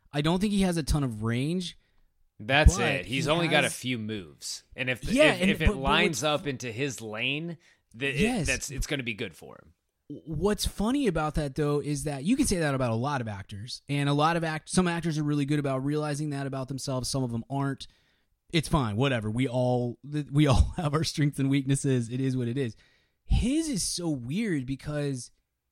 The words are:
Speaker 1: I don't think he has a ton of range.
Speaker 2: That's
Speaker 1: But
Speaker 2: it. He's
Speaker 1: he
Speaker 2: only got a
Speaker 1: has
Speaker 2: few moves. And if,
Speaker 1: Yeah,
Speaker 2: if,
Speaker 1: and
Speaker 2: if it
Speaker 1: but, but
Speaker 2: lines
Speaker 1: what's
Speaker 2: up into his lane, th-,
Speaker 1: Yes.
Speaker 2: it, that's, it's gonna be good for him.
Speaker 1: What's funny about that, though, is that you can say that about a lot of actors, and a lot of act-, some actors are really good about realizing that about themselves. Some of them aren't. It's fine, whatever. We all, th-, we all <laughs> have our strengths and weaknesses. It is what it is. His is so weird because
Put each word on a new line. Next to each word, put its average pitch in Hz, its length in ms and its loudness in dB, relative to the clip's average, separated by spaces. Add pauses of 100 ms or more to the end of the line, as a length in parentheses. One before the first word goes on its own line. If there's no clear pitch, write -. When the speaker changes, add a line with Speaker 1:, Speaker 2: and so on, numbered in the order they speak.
(120)
Speaker 1:
I 147 100 -2
don't 170 180 2
think 208 120 0
he 196 100 2
has 180 160 2
a 160 40 -2
ton 143 220 0
of 110 180 -4
range. 147 540 -2 (680)
Speaker 2:
That's 151 320 8
Speaker 1:
But 233 140 2
Speaker 2:
it. 90 160 -2
He's 127 200 -2
Speaker 1:
he 139 40 2
Speaker 2:
only 170 160 2
got 147 140 4
a 127 80 2
Speaker 1:
has - 80 -4
Speaker 2:
few 123 220 -4
moves. 104 640 -10 (100)
And 127 160 -4
if, 127 140 -4
Speaker 1:
Yeah, 262 280 4
Speaker 2:
if, - 100 -2
Speaker 1:
and 185 80 4
Speaker 2:
if 156 120 0
it 156 60 6
Speaker 1:
but, 208 60 4
but 160 60 -6
Speaker 2:
lines 147 420 2
Speaker 1:
what's 151 180 2
Speaker 2:
up - 80 -8
into 127 240 -6
his 123 280 -4
lane, 131 560 -6 (400)
th-, 131 220 -4
Speaker 1:
Yes. 220 240 0
Speaker 2:
it, 131 40 0
that's, 127 240 -2
it's 131 180 -4
gonna 139 160 -4
be 113 100 -4
good 101 220 -8
for - 180 -18
him. - 720 -20
Speaker 1:
What's 175 400 0
funny 254 400 0
about 156 300 0
that, 147 180 -2
though, 147 260 0
is 143 240 -4
that 139 200 -6
you 233 120 2
can 285 100 2
say 196 120 0
that 151 160 2
about 127 160 0
a 113 60 0
lot 135 240 -2
of 113 80 -6
actors, 101 600 -12
and 143 200 0
a 143 40 4
lot 151 240 4
of 165 80 -2
act-, 156 240 -6
some 185 200 2
actors 165 300 -2
are 151 40 0
really 147 240 0
good 147 140 2
about 135 240 -2
realizing 151 460 -2
that 139 160 -4
about 135 220 -6
themselves. 131 400 -4
Some 135 140 0
of 123 80 -2
them 117 180 -4
aren't. 139 380 -2 (640)
It's 165 160 2
fine, 117 280 2
whatever. 117 340 0
We 123 180 0
all, 123 500 0 (120)
th-, 147 220 -4
we 147 160 6
all - 240 6
<laughs> - 40 -8
have 147 180 -2
our 131 100 2
strengths 147 340 0
and 135 100 2
weaknesses. 135 600 2
It 127 100 -4
is 131 160 0
what 123 120 -2
it 120 100 -4
is. 123 160 -4 (500)
His 302 440 2
is 233 160 -2
so 175 240 -4
weird 147 580 -2
because 139 640 -4 (420)